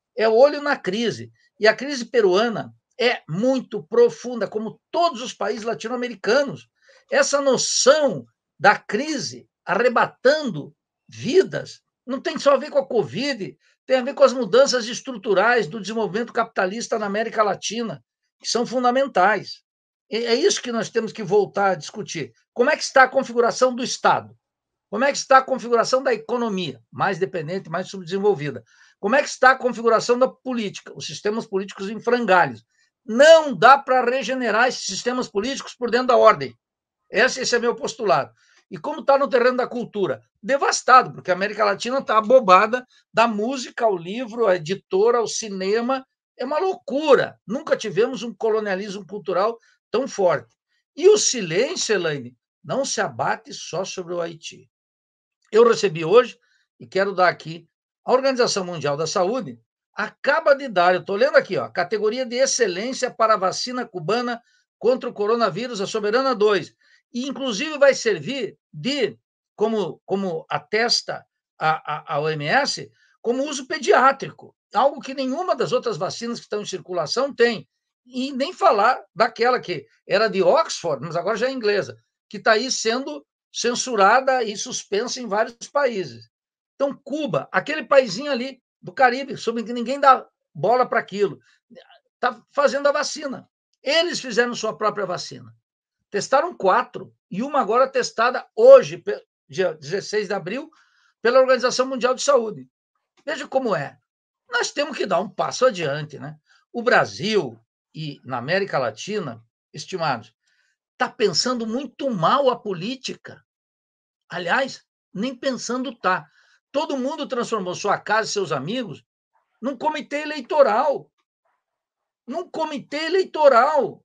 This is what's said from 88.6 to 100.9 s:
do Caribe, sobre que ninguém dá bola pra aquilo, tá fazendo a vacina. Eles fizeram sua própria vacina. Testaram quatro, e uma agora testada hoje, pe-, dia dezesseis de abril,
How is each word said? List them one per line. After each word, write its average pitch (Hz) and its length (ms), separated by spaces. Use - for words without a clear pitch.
do 185 100
Caribe, 262 440
sobre 226 260
que 214 100
ninguém 247 280
dá 262 260
bola 214 320
pra 233 140
aquilo, 190 400
tá 247 240
fazendo 277 360
a 285 40
vacina. 285 560
Eles 320 400
fizeram 240 360
sua 220 200
própria 202 300
vacina. 135 480
Testaram 285 440
quatro, 196 600
e 190 120
uma 285 180
agora 233 280
testada 247 640
hoje, 220 440
pe-, - 260
dia 170 260
dezesseis 190 540
de 208 60
abril, 196 360